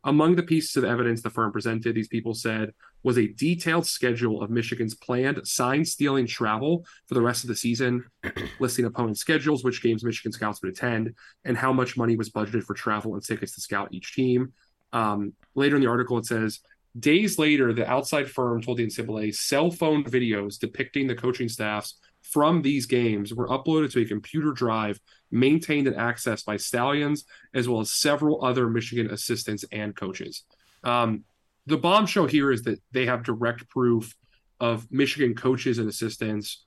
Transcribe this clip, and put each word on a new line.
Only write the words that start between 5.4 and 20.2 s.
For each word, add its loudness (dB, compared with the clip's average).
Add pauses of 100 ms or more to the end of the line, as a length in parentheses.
sign-stealing 0
travel 0 (220)
for -6
the 4
rest 0
of -8
the -4
season, 0 (280)
<clears throat> -10
listing 0
opponent -2
schedules, 0
which -2
games 0
Michigan -4
scouts -4
would -4
attend, -2 (300)
and 0
how 0
much 0
money 2
was -4
budgeted -2
for -6
travel -4
and -8
tickets -6
to -16
scout -4
each -14
team. 2 (400)
Um, -2 (220)
later 4
in 6
the 4
article, 0
it -4
says, -2 (380)
"Days 4
later, 4
the 0
outside 0
firm -2
told -4
the 0
N -2
C -8
double -6
A -2
cell 0
phone 0
videos 0